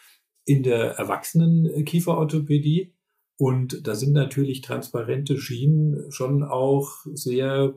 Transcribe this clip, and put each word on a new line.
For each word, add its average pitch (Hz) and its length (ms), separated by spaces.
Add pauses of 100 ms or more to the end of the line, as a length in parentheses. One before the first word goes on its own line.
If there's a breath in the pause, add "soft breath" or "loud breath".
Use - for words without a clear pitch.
(460 soft breath)
in 135 180
der 117 300
erwachsenen 160 920
Kieferorthopädie. 156 1120 (420)
Und 127 480
da 107 80
sind 135 200
natürlich 135 480
transparente 123 760
Schienen 147 760
schon 139 300
auch 139 480 (240)
sehr 135 640